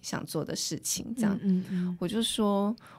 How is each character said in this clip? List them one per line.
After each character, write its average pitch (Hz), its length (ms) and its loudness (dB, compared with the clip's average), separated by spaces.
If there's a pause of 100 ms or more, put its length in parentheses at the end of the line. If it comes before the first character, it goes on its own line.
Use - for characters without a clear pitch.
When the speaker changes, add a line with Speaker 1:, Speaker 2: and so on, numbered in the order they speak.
Speaker 1:
想 - 240 -6
做 - 180 -2
的 - 120 -4
事 - 240 -2
情？” - 360 -4
这 240 80 0
样。 196 200 2
Speaker 2:
嗯， 185 260 4
嗯， 180 200 0
嗯。 180 100 -4
Speaker 1:
我 180 80 -2
就 208 160 0
说 202 520 2 (240)